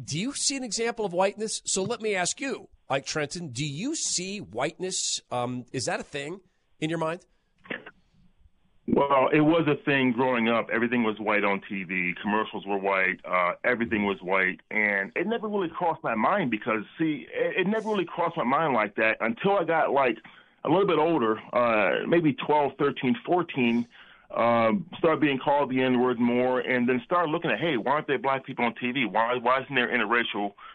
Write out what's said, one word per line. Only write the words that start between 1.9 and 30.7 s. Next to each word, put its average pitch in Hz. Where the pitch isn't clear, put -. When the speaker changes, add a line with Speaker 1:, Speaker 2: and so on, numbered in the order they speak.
Speaker 1:
me 214
ask 180
you, 202
like, 139
Trenton, 156
do 123
you 185
see 190
whiteness? 151
Um, 123
is 131
that 180
a -
thing 147
in 156
your 170
mind?" 165
Speaker 2:
Well, 139
it 151
was 156
a 147
thing 135
growing 120
up. 113
Everything 120
was 107
white 104
on 98
T 95
V. 90
Commercials 104
were 98
white. 95
Uh, 87
everything 113
was 98
white. 92
And 104
it 175
never 220
really 196
crossed 165
my 120
mind 147
because, 110
see, 156
it, 127
it 180
never 214
really 196
crossed 170
my 156
mind 139
like 107
that 110
until 143
I 170
got, 156
like, 131
a -
little 190
bit 165
older, 143
uh, 107
maybe 147
twelve, 147
thirteen, 135
fourteen, 123
um, 113
started 156
being 143
called 143
the 127
N-word 127
more, 123
and 123
then 127
started 175
looking 160
at, 107
"Hey, 151
why 120
aren't 151
there 135
black 135
people 123
on 117
T 123
V? 131
Why, 113
why 123
isn't 135
there 123
interracial, 113